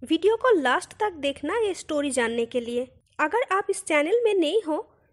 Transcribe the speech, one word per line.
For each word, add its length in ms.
वीडियो 320
को 240
लास्ट 400
तक 120
देखना 460
ये 160
स्टोरी 360
जानने 360
के 140
लिए। 280
अगर 220
आप 180
इस 140
चैनल 400
में 100
नए 320
हो 260